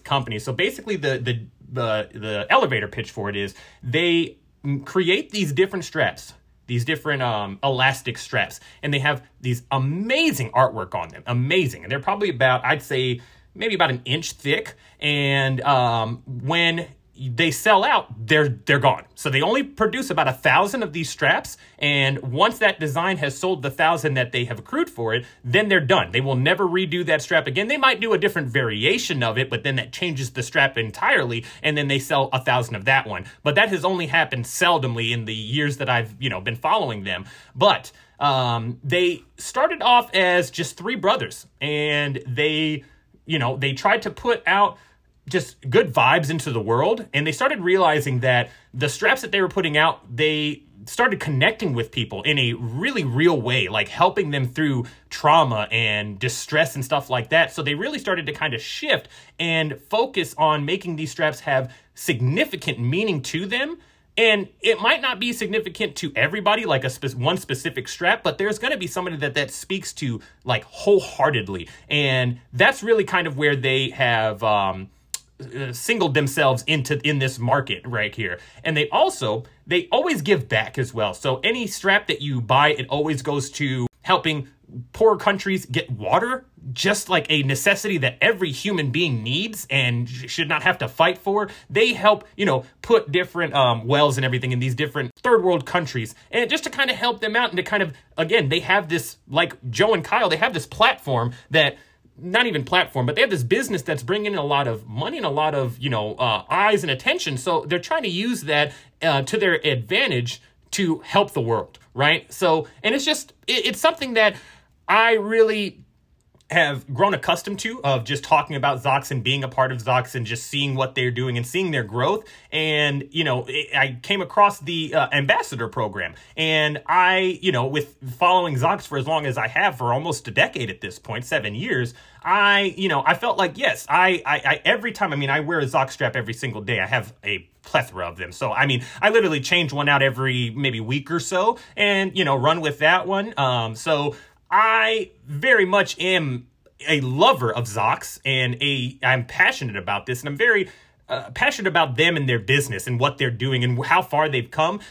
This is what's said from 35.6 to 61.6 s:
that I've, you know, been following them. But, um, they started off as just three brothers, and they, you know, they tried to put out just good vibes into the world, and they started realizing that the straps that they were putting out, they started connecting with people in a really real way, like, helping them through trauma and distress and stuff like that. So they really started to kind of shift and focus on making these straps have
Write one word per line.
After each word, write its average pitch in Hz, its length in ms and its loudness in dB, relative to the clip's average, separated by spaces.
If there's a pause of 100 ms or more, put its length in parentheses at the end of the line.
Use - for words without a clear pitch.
that 131 120 -4
I've, 117 320 -2
you 131 80 -4
know, 95 120 -6
been 113 160 -6
following 131 480 -2
them. 95 180 -6 (320)
But, 151 380 2 (260)
um, 123 640 -2
they 175 400 0 (140)
started 320 440 0
off 240 320 4
as 180 380 4
just - 240 -6
three 220 200 -6
brothers, 190 520 -2 (140)
and 147 640 -2
they, 151 560 0 (420)
you 156 140 -2
know, 123 160 0
they 139 160 -2
tried 208 300 2
to 202 80 -6
put - 360 -2
out 202 320 2 (500)
just - 300 -4 (140)
good 185 200 6
vibes 143 380 4
into 156 220 -4
the 117 100 -2
world, 151 500 2
and 143 140 0
they 160 60 0
started 277 280 0
realizing 156 600 4
that 123 320 2 (240)
the 127 120 -2
straps 240 340 2
that - 100 -8
they 196 100 2
were 180 80 2
putting 165 260 0
out, 151 400 2
they 151 460 0 (240)
started 226 340 0
connecting 160 540 0
with 117 180 -2
people 104 300 -6
in 151 160 0
a 120 160 0
really 147 500 -4
real 143 380 2
way, 117 260 -2
like, 104 200 -2
helping 180 420 0
them 135 180 -2
through 131 380 -2 (240)
trauma 143 600 2
and 104 480 -2
distress 147 560 -2
and 135 100 -6
stuff 139 240 -2
like 123 200 -2
that. 160 220 4
So 160 120 -6
they 147 100 -2
really 254 240 -4
started 180 300 -4
to 147 60 -4
kind 147 200 -4
of 110 80 -6
shift - 460 -4 (320)
and 156 500 0
focus 220 480 -2
on 151 260 2
making 175 320 -4
these 151 140 -6
straps 151 300 -2
have 131 340 -2 (220)